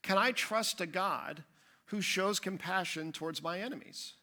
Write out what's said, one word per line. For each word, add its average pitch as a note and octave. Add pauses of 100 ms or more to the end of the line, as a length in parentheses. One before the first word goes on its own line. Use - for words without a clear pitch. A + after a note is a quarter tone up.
Can F#3+
I A#3
trust -
a -
God D3+ (420)
who G#3
shows F#3+
compassion F3+
towards D#3+
my E3+
enemies? -